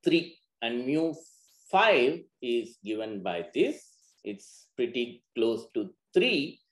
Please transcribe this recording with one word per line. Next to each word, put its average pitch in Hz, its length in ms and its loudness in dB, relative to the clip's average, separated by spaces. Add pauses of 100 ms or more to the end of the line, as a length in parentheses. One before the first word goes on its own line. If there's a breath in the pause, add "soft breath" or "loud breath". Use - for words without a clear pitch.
three. 170 340 0 (240)
And 120 240 -4
mu 156 280 0 (560)
five 170 500 4 (220)
is 120 440 -2
given 107 360 -6
by 87 320 -4
this. 233 320 0 (380)
It's - 440 -14 (100)
pretty 120 460 -4 (120)
close 113 380 0
to 98 160 -4 (240)
three. 185 480 0 (100)